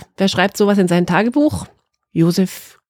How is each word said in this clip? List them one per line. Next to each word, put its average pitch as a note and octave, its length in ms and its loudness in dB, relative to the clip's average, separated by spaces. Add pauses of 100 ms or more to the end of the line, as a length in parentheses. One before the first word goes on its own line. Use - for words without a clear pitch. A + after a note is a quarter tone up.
(160)
wer G3 120 0
schreibt F#3+ 300 -2
sowas G3+ 200 2
in F#3+ 100 2
sein F3 180 0
Tagebuch? A#3 600 0 (460)
Josef F3 680 -2 (100)